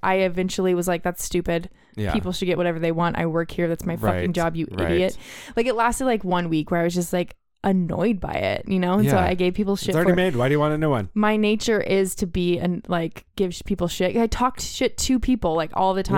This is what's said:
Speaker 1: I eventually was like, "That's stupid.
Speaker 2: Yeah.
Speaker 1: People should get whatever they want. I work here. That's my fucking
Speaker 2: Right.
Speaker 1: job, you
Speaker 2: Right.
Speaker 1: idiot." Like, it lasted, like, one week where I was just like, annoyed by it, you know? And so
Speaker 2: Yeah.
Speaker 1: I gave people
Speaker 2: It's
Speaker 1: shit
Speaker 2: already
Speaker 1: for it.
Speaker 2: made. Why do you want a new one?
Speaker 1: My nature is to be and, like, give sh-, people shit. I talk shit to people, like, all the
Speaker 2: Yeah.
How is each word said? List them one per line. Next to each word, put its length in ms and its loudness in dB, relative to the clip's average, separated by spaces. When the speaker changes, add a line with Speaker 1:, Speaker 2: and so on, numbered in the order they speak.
Speaker 1:
I 180 2
eventually 540 0
was 140 0
like, 160 -2
"That's 200 -4
stupid. 460 -2
Speaker 2:
Yeah. 160 -2
Speaker 1:
People 180 -2
should 140 -4
get 120 2
whatever 220 0
they 140 0
want. 240 0
I 80 0
work 260 -2
here. 160 -2
That's 180 -4
my 120 -2
fucking 300 0
Speaker 2:
Right. 40 0
Speaker 1:
job, 240 -2
you 160 -4
Speaker 2:
Right. 200 -2
Speaker 1:
idiot." 260 0
Like, 100 2
it 80 0
lasted, 300 0
like, 180 2
one 260 0
week 220 0
where 80 2
I 60 2
was 100 0
just 160 -2
like, 240 -2
annoyed 560 2
by 140 -6
it, 340 -2
you 120 0
know? 200 2
And 100 4
so 80 4
Speaker 2:
Yeah. 80 4
Speaker 1:
I 100 0
gave 180 0
people 200 0
Speaker 2:
It's 100 -4
Speaker 1:
shit 120 0
Speaker 2:
already 140 4
Speaker 1:
for 40 6
it. 20 4
Speaker 2:
made. 200 2
Why 120 2
do 60 4
you 60 4
want 140 2
a 40 0
new 120 2
one? 240 0
Speaker 1:
My 240 2
nature 420 2
is 360 2
to 120 -2
be 320 0
and, 280 -2
like, 380 -4
give 180 -2
sh-, 120 -12
people 220 0
shit. 300 -2
I 100 2
talk 320 -2
shit 400 -4
to 200 2
people, 360 0
like, 180 -2
all 200 2
the 80 0
Speaker 2:
Yeah. 20 -6